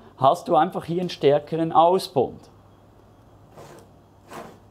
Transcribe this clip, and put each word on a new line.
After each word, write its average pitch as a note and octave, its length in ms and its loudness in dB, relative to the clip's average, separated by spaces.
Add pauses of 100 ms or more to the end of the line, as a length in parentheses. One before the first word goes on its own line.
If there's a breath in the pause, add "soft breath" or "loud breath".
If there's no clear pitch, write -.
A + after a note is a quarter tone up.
(180 loud breath)
hast C#3 320 2
du F3 80 2
einfach F3 260 -2
hier E3+ 160 -6
einen F3+ 100 -6
stärkeren D#3+ 640 0
Ausbund. E3 800 0 (2250)